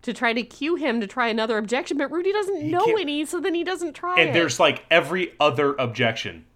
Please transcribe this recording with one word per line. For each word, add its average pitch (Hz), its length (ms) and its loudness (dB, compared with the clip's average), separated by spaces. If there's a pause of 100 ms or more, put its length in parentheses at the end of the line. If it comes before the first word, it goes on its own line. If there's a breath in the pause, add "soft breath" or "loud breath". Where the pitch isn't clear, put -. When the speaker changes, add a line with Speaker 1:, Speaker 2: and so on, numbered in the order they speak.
Speaker 1:
to 240 120 -6
try 233 200 0
to 247 100 -2
cue 294 320 -4
him 269 260 -2
to 202 60 -6
try 240 200 -2
another 220 320 0
objection. 247 400 -2
But 277 120 -2
Rudy 349 200 -2
doesn't 392 300 -2
Speaker 2:
He 302 100 -4
Speaker 1:
know 359 140 2
Speaker 2:
can't 440 160 2
Speaker 1:
any, 294 240 -2
so 349 140 -6
then 294 140 -2
he 339 100 -2
doesn't 349 300 -6
try 359 260 0
Speaker 2:
And 160 100 6
Speaker 1:
it. 131 40 -2
Speaker 2:
there's, 160 260 2
like, 147 300 2
every 165 500 2
other 143 360 4
objection 113 680 -2 (100)